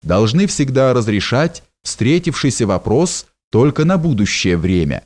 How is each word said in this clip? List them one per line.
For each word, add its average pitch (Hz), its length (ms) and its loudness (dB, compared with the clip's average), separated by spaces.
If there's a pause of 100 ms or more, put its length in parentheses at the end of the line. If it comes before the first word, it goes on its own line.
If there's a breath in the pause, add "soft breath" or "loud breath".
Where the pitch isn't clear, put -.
должны 110 420 2
всегда 131 480 0
разрешать 120 680 -2 (200)
встретившийся 139 840 -2
вопрос 104 580 -2 (240)
только 143 360 2
на 190 120 2
будущее 104 580 0
время 82 500 0